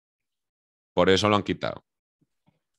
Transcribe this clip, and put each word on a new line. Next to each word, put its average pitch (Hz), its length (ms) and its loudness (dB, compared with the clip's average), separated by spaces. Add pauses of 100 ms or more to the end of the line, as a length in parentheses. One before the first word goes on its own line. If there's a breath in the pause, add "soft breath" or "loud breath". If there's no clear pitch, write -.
(920)
Por 90 160 2
eso 95 200 2
lo 104 80 2
han 98 60 -2
quitado. 67 400 -8 (960)